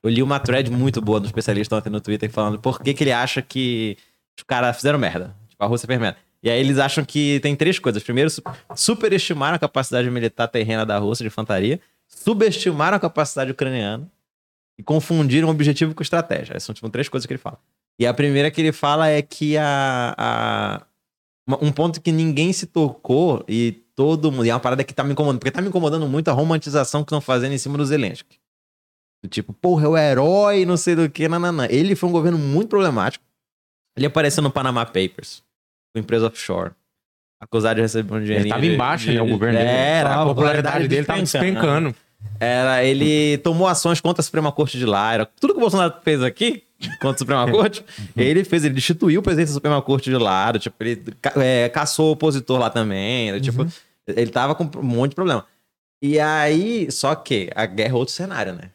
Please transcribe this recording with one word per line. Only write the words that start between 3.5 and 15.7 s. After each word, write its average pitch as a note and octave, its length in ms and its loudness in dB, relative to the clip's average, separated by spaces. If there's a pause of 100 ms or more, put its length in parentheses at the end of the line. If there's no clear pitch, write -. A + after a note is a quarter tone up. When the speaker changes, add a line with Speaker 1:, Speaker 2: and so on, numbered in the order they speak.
Speaker 1:
os - 80 -20
caras B2 320 0
fizeram D3 220 0
merda. F2+ 360 -4 (160)
Tipo, - 140 -4
a - 20 0
Rússia A#2 220 -2
fez B2+ 100 0
merda. A2 180 -2 (240)
E - 80 -2
aí A#2 120 2
eles C3+ 180 2
acham C#3 260 0
que C#3+ 360 0
tem C#3+ 160 -2
três F3+ 240 0
coisas. G#2 220 -2
Primeiro, C#3 280 0
su-, - 120 -10 (340)
superestimaram F#3 800 0
a - 20 -4
capacidade B2+ 500 -2
militar A#2 380 -2
terrena A2 400 -2
da G#2 120 0
Rússia G#2+ 260 -2
de - 40 -4
infantaria, G#2+ 520 -2 (260)
subestimaram G3 920 0
a F#3+ 40 0
capacidade C#3+ 500 -2
ucraniana B2+ 560 -4 (720)
e G#2 60 -18
confundiram D#3 640 2
o - 20 2
objetivo D#3 440 2